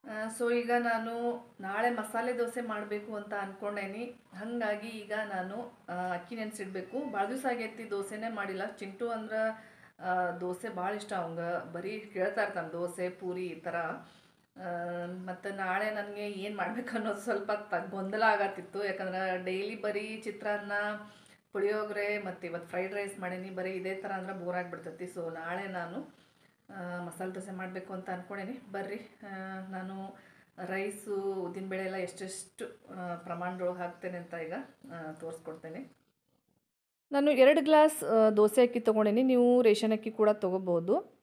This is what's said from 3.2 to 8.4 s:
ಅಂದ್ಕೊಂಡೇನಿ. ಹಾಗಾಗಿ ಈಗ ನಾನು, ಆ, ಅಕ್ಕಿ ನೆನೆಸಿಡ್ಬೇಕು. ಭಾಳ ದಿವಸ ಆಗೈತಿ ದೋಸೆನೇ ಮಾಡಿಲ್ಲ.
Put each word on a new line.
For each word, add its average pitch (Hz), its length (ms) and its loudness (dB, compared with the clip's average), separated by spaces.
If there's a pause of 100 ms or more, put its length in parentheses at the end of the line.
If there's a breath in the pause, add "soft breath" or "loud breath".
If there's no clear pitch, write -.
ಅಂದ್ಕೊಂಡೇನಿ. 202 680 -6 (300)
ಹಾಗಾಗಿ 214 540 -4
ಈಗ 214 240 -8 (220)
ನಾನು, 196 440 -6 (100)
ಆ, 175 40 -6
ಅಕ್ಕಿ 180 440 -4
ನೆನೆಸಿಡ್ಬೇಕು. 214 760 -6
ಭಾಳ 202 160 2
ದಿವಸ 262 180 -4
ಆಗೈತಿ 226 440 -4
ದೋಸೆನೇ 214 380 -4
ಮಾಡಿಲ್ಲ. 196 340 -4 (160)